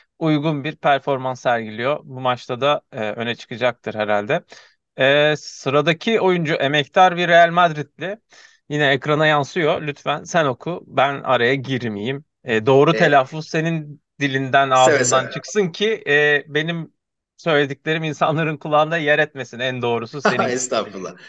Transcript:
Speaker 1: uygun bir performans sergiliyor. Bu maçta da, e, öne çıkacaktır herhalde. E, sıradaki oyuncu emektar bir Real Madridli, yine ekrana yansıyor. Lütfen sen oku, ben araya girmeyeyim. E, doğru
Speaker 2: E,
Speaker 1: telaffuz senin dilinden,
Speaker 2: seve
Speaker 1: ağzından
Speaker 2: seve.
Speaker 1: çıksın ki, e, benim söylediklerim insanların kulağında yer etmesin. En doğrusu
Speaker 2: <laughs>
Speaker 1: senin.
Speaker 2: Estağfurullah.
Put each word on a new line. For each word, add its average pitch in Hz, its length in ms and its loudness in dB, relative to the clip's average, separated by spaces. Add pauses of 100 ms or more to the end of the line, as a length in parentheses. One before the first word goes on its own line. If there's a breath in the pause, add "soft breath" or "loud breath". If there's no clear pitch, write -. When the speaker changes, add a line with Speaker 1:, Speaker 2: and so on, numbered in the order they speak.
(200)
Speaker 1:
uygun 151 440 0
bir 151 120 -8
performans 135 680 -2
sergiliyor. 117 640 -2
Bu 131 180 -14
maçta 123 400 -4
da, 147 200 0 (100)
e, 135 80 -10 (120)
öne 117 240 -6
çıkacaktır 117 600 -4
herhalde. 107 480 -2 (560 loud breath)
E, 147 380 4
sıradaki 160 840 -2
oyuncu 175 340 0
emektar 151 600 2
bir 175 100 -2
Real 170 240 6
Madridli, 170 680 -2 (500 soft breath)
yine 147 220 0
ekrana 147 360 0
yansıyor. 151 540 0
Lütfen 147 420 -6
sen 165 220 0
oku, 160 420 -6
ben 135 360 0
araya 123 320 2
girmeyeyim. 123 720 -6 (180)
E, 110 220 -2
doğru 139 280 6
Speaker 2:
E, - 20 -4
Speaker 1:
telaffuz 156 540 2
senin 160 520 -6 (180)
dilinden, 135 540 2
Speaker 2:
seve 131 300 6
Speaker 1:
ağzından - 20 0
Speaker 2:
seve. 131 240 0
Speaker 1:
çıksın - 420 -4
ki, 208 360 -4
e, 147 400 4
benim 160 460 -4 (440)
söylediklerim 151 680 0
insanların 156 540 -2
kulağında 156 400 0
yer 151 220 2
etmesin. 131 400 -4
En 127 220 -4
doğrusu 120 420 -4
Speaker 2:
<laughs> - 0 -
Speaker 1:
senin. 123 320 0
Speaker 2:
Estağfurullah. 101 600 -6 (140)